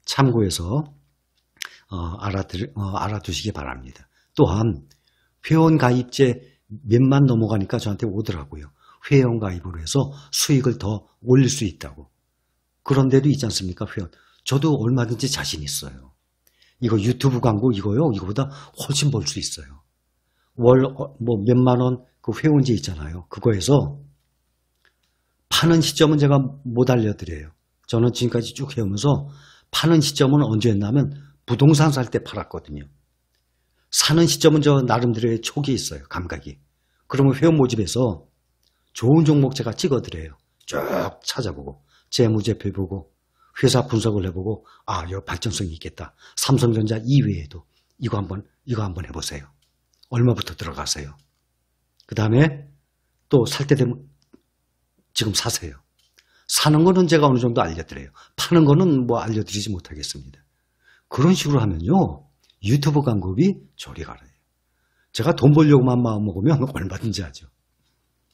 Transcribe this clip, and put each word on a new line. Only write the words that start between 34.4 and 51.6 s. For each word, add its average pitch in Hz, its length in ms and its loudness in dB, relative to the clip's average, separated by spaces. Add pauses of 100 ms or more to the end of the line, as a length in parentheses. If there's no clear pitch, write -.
저 139 260 4
나름대로의 113 540 0
촉이 139 320 -4
있어요. 80 360 -6
감각이. 82 500 -10 (500)
그러면 135 260 2
회원 160 220 2
모집에서 113 680 0 (680)
좋은 151 320 4
종목 143 300 2
제가 113 180 -6
찍어드려요. 101 640 -4 (300)
쭉 - 120 -6 (460)
찾아보고 71 580 -10 (280)
재무제표 110 640 0
보고 98 380 -8 (520)
회사 127 240 2
분석을 104 400 -2
해보고 92 380 -8 (220)
아, 92 240 -6
요 95 140 -10
발전성이 95 480 -6
있겠다. - 420 -16 (220)
삼성전자 113 640 0
이외에도 98 640 -2 (340)
이거 113 200 -6
한번, 95 260 -8 (200)
이거 110 200 -4
한번 92 220 -8
해보세요. - 380 -12 (640)
얼마부터 120 440 0
들어가세요? 73 640 -10 (920)